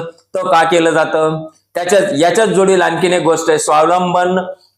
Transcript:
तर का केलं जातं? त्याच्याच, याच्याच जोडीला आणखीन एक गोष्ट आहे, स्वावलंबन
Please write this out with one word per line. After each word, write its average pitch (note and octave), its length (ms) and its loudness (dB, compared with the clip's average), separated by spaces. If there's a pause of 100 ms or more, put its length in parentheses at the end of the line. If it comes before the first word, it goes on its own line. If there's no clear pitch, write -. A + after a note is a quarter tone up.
(340)
तर F#3 160 -6
का E3 120 4
केलं E3 280 0
जातं? D#3 560 -2 (280)
त्याच्याच, F3+ 300 0 (140)
याच्याच F3 300 2
जोडीला F#3 360 2
आणखीन E3+ 280 0
एक F3+ 100 0
गोष्ट D#3+ 260 0
आहे, D#3 100 2
स्वावलंबन F3+ 800 0 (400)